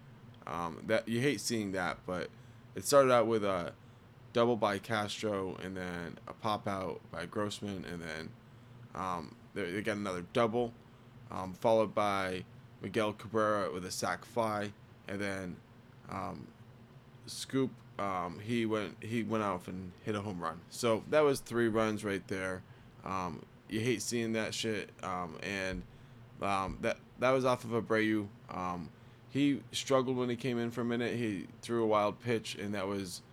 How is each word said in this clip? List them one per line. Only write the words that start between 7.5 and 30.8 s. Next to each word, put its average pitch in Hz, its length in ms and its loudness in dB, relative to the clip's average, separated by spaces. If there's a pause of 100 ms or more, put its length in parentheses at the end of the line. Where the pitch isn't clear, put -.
and 85 160 -6
then, 80 280 -6 (640)
um, 87 420 -4 (180)
they, 90 180 -2
they 104 100 0
got 104 160 0
another 95 260 -2 (100)
double, 120 400 2 (560)
um, 92 240 -6
followed 110 400 6
by 98 520 2 (360)
Miguel 107 300 0
Cabrera 104 600 2
with 90 140 -6
a 92 60 -6
sac 90 320 -2
fly, 104 480 0 (360)
and 101 120 -4
then, 95 380 -4 (520)
um, 92 380 -6 (800)
Scoop, - 460 -2 (280)
um, 92 400 -2
he 113 260 0
went, 107 360 0
he 113 220 -2
went 107 200 2
off 92 240 0
and 92 240 -8 (120)
hit 107 120 -2
a 104 60 0
home 98 180 -4
run. 82 300 -4
So 113 400 2
that 147 120 6
was 143 200 6
three 117 260 2
runs 107 380 2
right 98 220 0
there. 92 360 -4 (400)
Um, 90 400 -4 (240)
you 107 140 -2
hate 113 200 0
seeing 113 320 0
that 110 200 0
shit, 110 380 -2 (120)
um, 90 400 -4
and, 92 400 -2 (580)
um, 95 400 0
that, 113 160 0 (220)
that 123 120 6
was 131 120 4
off 123 220 2
of 110 60 -6
Abreu. 110 560 2 (220)
Um, 90 400 -4 (400)
he 139 320 2 (120)
struggled 131 420 2
when 123 140 0
he 120 80 0
came 120 200 0
in 117 140 0
for 123 100 -4